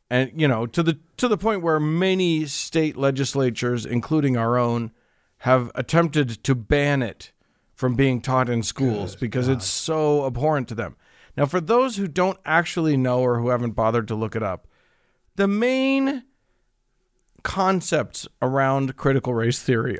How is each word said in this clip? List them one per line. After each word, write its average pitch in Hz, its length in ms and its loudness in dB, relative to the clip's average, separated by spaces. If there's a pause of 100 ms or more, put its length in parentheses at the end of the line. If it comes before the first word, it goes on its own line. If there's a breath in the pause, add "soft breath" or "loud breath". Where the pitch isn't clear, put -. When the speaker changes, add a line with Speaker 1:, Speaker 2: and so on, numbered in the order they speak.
Speaker 1:
And, 127 260 0
you 156 140 2
know, 117 160 0
to 165 180 -2
the, 160 160 0 (160)
to 247 140 0
the 208 80 2
point 202 240 -2
where 160 180 2
many 170 640 0
state 156 520 -2
legislatures, 131 880 -2
including 135 500 0
our 117 220 0
own, 120 340 -2 (520)
have 127 300 2
attempted 143 680 0
to 139 100 2
ban 143 480 0
it - 300 -8 (420)
from 127 220 -2
being 131 240 2
taught 127 300 0
in 117 120 0
schools 107 540 -2
Speaker 2:
Good - 60 -10
Speaker 1:
because 123 260 -2
Speaker 2:
God. 135 80 2
Speaker 1:
it's - 120 -6
so 151 580 0
abhorrent 135 420 -2
to 110 80 -10
them. 101 220 -8 (400 soft breath)
Now, 143 80 2
for 175 160 0
those 233 340 2
who 196 140 -4
don't 180 360 0
actually 160 520 2
know 127 240 2
or 123 180 2
who 117 80 0
haven't 120 240 0
bothered 113 380 2
to 113 60 -2
look 110 200 -4
it 110 80 -4
up, 92 240 -6 (680)
the 196 100 2
main 262 760 0 (1200)
concepts 185 840 -2 (140)
around 135 560 0
critical 135 360 0
race 117 280 0
theory 120 380 0